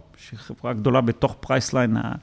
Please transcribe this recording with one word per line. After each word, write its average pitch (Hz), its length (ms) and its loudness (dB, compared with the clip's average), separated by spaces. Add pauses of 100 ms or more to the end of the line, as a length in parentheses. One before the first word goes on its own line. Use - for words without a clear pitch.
(180)
שהיא - 220 -18
חברה - 340 -10
גדולה 120 280 4
בתוך 120 380 0
פרייסליין 123 580 0
ה-, 113 140 -4 (120)